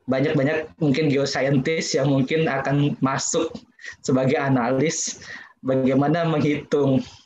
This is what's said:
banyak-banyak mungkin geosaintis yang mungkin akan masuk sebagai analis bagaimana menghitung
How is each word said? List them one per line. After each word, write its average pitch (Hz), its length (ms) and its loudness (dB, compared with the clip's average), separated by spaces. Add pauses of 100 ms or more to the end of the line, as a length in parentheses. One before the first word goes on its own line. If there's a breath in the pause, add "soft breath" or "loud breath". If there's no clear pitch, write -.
banyak-banyak 143 720 0
mungkin 147 320 2
geosaintis 139 800 0
yang 143 160 2
mungkin 147 400 2
akan 139 480 0
masuk 139 560 -2 (480 loud breath)
sebagai 131 400 2
analis 135 800 0 (400 loud breath)
bagaimana 135 640 2
menghitung 147 800 0 (220 loud breath)